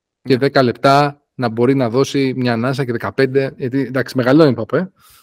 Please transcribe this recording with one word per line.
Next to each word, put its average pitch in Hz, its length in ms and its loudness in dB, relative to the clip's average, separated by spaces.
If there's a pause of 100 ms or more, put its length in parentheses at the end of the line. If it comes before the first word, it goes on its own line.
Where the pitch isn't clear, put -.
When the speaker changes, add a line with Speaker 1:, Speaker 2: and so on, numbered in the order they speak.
(220)
Speaker 1:
και 127 100 0
Speaker 2:
Ναι. 127 60 2
Speaker 1:
δέκα 139 240 0
λεπτά, 139 600 2 (120)
να 123 140 -4
μπορεί 120 260 0
να 131 160 -2
δώσει 135 460 -2
μια 123 160 -2
ανάσα 123 320 -2
και 123 80 -8
δεκαπέντε, 131 640 -2
γιατί, 135 240 -4
εντάξει, 127 360 -6
μεγαλώνει, 131 380 4
Παπέ, 139 360 -4 (320)